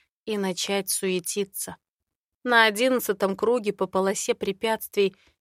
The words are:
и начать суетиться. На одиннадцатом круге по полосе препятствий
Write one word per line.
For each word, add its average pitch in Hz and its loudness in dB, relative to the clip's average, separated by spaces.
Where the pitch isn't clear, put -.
и 214 -4
начать 196 -2
суетиться. 185 -4
На 233 6
одиннадцатом 214 0
круге 214 0
по 190 -4
полосе 196 0
препятствий 202 -2